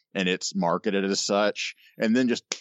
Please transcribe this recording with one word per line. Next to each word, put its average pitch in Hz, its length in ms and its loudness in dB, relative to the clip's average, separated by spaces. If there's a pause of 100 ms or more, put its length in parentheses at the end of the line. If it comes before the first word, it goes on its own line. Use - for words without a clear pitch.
(140)
and 95 140 0
it's - 280 -2
marketed 95 500 0
as 98 160 0
such, 104 540 0 (220)
and 113 180 2
then 127 120 2
just 117 160 -2 (180)